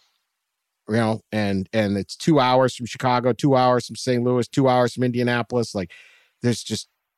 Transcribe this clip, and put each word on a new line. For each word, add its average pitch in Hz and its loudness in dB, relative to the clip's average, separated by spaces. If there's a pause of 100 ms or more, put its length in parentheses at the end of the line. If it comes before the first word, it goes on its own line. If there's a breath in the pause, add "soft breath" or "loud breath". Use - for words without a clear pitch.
(880)
you 107 -2
know, 113 0 (100)
and, 98 -2
and 104 0
it's - -8
two 156 2
hours 127 2
from 123 -12
Chicago, 123 0
two 135 0
hours 127 2
from 113 -14
Saint 123 -2
Louis, 123 0
two 131 0
hours 123 2
from 123 -4
Indianapolis. 120 -2
Like, 95 -6 (520 loud breath)
there's 120 -2
just, - -8 (300)